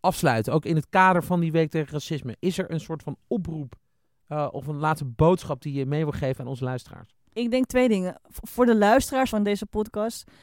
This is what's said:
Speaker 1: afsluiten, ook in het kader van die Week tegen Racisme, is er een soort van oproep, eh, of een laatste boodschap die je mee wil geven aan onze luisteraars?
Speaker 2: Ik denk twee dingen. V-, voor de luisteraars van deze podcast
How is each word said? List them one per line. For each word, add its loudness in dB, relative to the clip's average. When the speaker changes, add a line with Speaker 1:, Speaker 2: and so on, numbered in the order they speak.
Speaker 1:
afsluiten, 2
ook 2
in 0
het -2
kader 4
van 0
die 0
Week 2
tegen -4
Racisme, -6
is -2
er -4
een -4
soort -10
van -10
oproep, -6
eh, -4
of -10
een -6
laatste -2
boodschap 2
die -8
je -2
mee 0
wil -2
geven -4
aan -8
onze -6
luisteraars? -10
Speaker 2:
Ik -4
denk 2
twee 2
dingen. 0
V-, -16
voor 2
de 6
luisteraars 4
van 0
deze -2
podcast -6